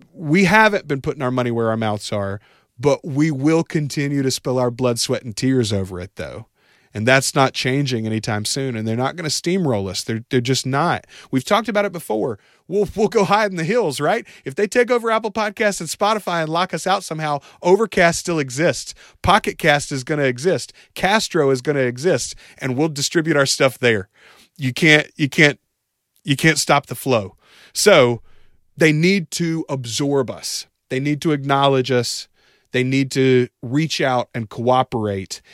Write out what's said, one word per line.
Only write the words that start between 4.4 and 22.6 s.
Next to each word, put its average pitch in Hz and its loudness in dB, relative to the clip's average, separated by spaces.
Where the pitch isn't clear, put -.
our 123 0
blood, 120 -2
sweat, 127 -2
and 117 -12
tears 127 2
over 92 -4
it, - -14
though. 73 -12
And 107 -2
that's 131 4
not 135 2
changing 127 -2
anytime 110 -4
soon. 131 -4
And 110 -6
they're 110 -2
not 135 -2
gonna 165 -6
steamroll 135 -2
us. 90 -8
They're, 113 -6
they're 127 2
just 127 -2
not. 139 -2
We've 262 0
talked 214 0
about 202 0
it 190 -6
before. 175 -4
We'll, 196 0
we'll 208 2
go 214 2
hide 208 2
in 190 -8
the 160 -4
hills, 165 -2
right? 202 0
If - -10
they 202 0
take 247 2
over 233 0
Apple 226 0
Podcasts 214 -2
and 165 -8
Spotify 202 -2
and 156 -4
lock 175 -2
us 160 -8
out 190 0
somehow, 156 -4
Overcast 185 4
still 165 -2
exists. 135 -2
Pocket 202 2
Cast 147 0
is 131 -6
gonna 147 -2
exist. 131 -2
Castro 180 0
is 131 2
gonna 143 0
exist. 127 -2
And - -4